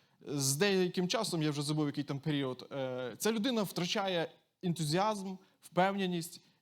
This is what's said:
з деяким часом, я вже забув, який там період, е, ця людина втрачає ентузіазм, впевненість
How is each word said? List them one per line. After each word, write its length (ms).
з 300
деяким 520
часом, 340
я 80
вже 120
забув, 240
який 180
там 140
період, 540
е, 460
ця 140
людина 300
втрачає 680
ентузіазм, 720
впевненість 800